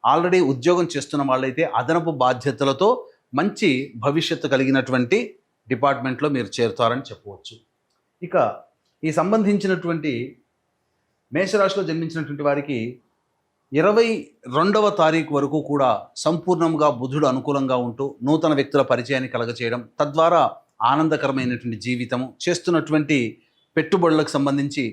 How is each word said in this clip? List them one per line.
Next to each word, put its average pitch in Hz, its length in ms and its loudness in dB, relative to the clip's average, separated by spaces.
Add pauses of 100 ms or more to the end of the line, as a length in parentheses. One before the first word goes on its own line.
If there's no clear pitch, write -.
(100)
already 175 300 2 (120)
ఉద్యోగం 170 400 0
చేస్తున్న 143 380 -4
వాళ్ళైతే 131 320 0 (160)
అదనపు 165 340 0 (120)
బాధ్యతలతో 135 640 0 (500)
మంచి 202 300 0 (360)
భవిష్యత్తు 156 500 -2
కలిగినటువంటి 131 640 2 (540)
డిపార్ట్మెంట్లో 131 640 0
మీరు 113 200 -2
చేరుతారని 120 540 0
చెప్పవచ్చు. 101 440 -20 (720)
ఇక 185 100 -4 (680)
ఈ 156 160 -2
సంబంధించినటువంటి 175 920 0 (1200)
మేషరాశిలో 196 540 0
జన్మించినటువంటి 156 600 -6
వారికి 143 300 -2 (1040)
ఇరవై 214 280 4 (480)
రెండవ 208 300 4 (140)
తారీఖు 156 360 2
వరకు 143 220 0 (120)
కూడా 139 200 2 (340)
సంపూర్ణంగా 160 640 0 (120)
బుధుడు 139 320 0
అనుకూలంగా 135 440 0 (100)
ఉంటూ 120 180 -6 (220)
నూతన 156 320 2
వ్యక్తుల 139 320 2
పరిచయాన్ని 127 440 0
కలగచేయడం, 117 460 -4 (200)
తద్వారా 160 420 4 (480)
ఆనందకరమైనటువంటి 131 960 0
జీవితము, 123 400 -4 (180)
చేస్తున్నటువంటి 156 720 0 (580)
పెట్టుబడులకు 160 600 2
సంబంధించి 143 560 0